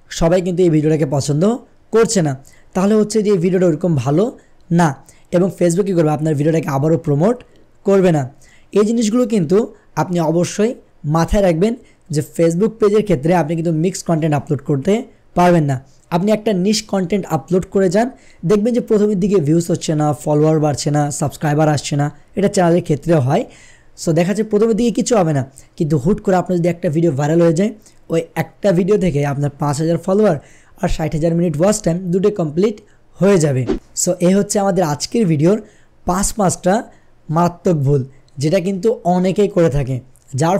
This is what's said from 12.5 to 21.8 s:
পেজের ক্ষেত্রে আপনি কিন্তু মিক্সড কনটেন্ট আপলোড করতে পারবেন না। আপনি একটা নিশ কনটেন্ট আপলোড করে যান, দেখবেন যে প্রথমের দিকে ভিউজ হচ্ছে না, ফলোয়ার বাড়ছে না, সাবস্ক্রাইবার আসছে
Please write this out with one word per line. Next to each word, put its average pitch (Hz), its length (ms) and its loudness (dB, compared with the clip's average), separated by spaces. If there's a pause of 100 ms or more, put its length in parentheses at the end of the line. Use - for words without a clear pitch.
পেজের 214 280 2
ক্ষেত্রে 160 240 0 (100)
আপনি 147 160 -4
কিন্তু 165 140 -2 (100)
মিক্সড 175 260 -4
কনটেন্ট 160 320 0
আপলোড 139 280 -4
করতে 143 240 0 (460)
পারবেন 175 320 4
না। 135 60 -2 (400)
আপনি 185 200 -2
একটা 214 140 -2 (140)
নিশ 214 140 0 (140)
কনটেন্ট 190 320 -2 (120)
আপলোড 175 280 -2 (100)
করে 196 200 2
যান, 233 140 2 (420)
দেখবেন 214 260 2
যে 247 120 0
প্রথমের 208 340 2
দিকে 202 240 2
ভিউজ 165 260 2
হচ্ছে 165 280 -4
না, 151 60 0 (160)
ফলোয়ার 156 420 2
বাড়ছে 147 320 -2
না, 147 60 2 (180)
সাবস্ক্রাইবার 151 460 -2 (100)
আসছে - 240 -6